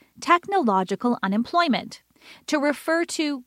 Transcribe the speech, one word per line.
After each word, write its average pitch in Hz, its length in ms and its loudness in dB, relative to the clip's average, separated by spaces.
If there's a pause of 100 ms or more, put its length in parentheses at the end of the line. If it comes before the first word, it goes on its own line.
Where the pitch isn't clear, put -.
(200)
"technological 240 1040 0
unemployment," 233 800 0 (440)
to - 120 0
refer 320 460 0
to, 294 420 -4